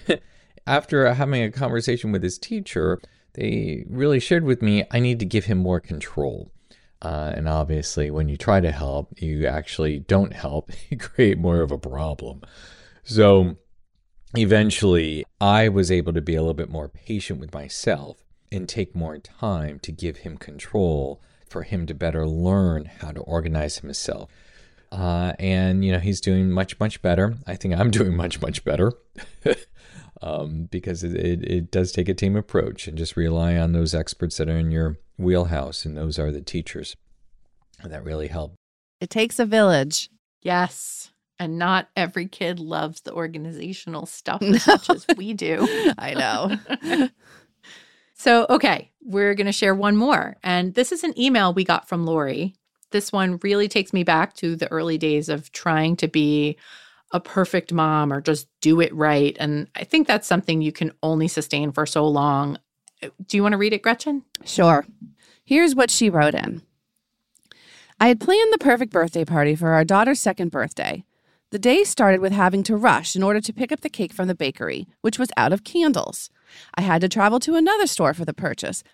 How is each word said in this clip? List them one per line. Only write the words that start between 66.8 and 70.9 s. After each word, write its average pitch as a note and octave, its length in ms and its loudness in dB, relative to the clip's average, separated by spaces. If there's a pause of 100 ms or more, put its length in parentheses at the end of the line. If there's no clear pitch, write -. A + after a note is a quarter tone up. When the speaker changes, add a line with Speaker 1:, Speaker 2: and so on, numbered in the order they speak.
Speaker 2:
"I A3 80 6
had A#3+ 120 6
planned A4 320 4
the A4+ 60 4
perfect B3 340 2
birthday E3+ 320 0
party D3+ 300 2
for E3 140 0
our D#3+ 160 6
daughter's G#3+ 340 4
second F#3 320 -2
birthday. D3+ 540 -6 (460)